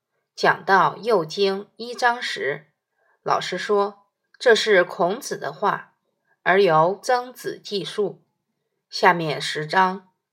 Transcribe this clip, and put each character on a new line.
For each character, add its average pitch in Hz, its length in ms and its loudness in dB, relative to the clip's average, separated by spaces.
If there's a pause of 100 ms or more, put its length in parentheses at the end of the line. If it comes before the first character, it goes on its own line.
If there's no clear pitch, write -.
(340)
讲 170 300 0
到 170 340 4
《右 196 260 0
经》 196 400 -2 (120)
一 240 180 -14
章 240 260 0
时， 151 520 -8 (500)
老 - 180 0
师 - 180 -8
说 202 480 -2 (320)
：“这 240 160 6
是 208 280 4
孔 185 380 -2
子 - 160 -10
的 - 160 -10
话， - 420 -4 (480)
而 185 200 4
由 175 400 4
曾 247 320 -2
子 - 280 -10
记 196 220 -6
述。” 175 380 -6 (640)
下 190 240 2
面 160 260 -2
十 151 280 -6
章 185 420 0 (240)